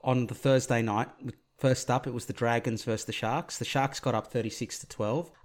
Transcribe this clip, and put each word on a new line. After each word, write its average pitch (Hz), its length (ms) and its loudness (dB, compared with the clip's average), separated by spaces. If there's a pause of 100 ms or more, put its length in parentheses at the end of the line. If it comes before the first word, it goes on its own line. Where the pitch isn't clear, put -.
on 127 240 2
the 120 60 -6
Thursday 127 460 4
night. 110 280 2 (500)
First 131 320 2
up, 127 160 2
it 127 80 -4
was 117 120 -6
the 120 60 -4
Dragons 117 520 2
versus 110 220 -2
the 113 60 -6
Sharks. 123 460 -2
The 120 60 -4
Sharks 135 360 0
got 123 140 2
up 107 180 -2
thirty-six 113 480 -4
to - 80 -14
twelve. 123 420 -2 (140)